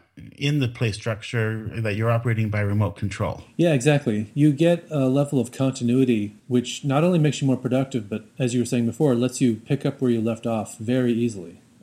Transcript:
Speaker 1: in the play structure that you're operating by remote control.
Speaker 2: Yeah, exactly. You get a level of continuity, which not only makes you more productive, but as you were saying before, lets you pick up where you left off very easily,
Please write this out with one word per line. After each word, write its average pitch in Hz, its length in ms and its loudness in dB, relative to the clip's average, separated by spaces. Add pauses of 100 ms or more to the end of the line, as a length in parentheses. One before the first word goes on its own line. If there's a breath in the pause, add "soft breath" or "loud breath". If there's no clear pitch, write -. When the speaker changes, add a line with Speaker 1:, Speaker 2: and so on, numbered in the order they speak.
(360)
Speaker 1:
in 147 220 -2
the 127 100 2
play 120 220 -2
structure 110 800 -4 (100)
that 107 140 -2
you're 113 160 0
operating 117 380 0
by 107 120 -2
remote 101 360 0
control. 98 480 -6 (120)
Speaker 2:
Yeah, 165 160 4
exactly. 123 640 2
You 147 180 4
get 170 380 2
a 139 160 0
level 139 340 0
of 110 120 -4
continuity, 123 840 0 (140)
which 123 360 -2
not 143 200 2
only 180 140 4
makes 151 220 2
you 143 60 2
more 127 100 2
productive, 127 520 -2
but 107 160 -8 (140)
as 123 140 0
you 123 80 2
were 120 60 0
saying 120 200 0
before, 127 280 2
lets 127 260 0
you 120 160 2
pick 139 300 -4
up 139 140 -4
where 127 100 2
you 117 100 2
left 113 260 -2
off 113 320 -4
very 123 340 0
easily, 104 480 -4 (220)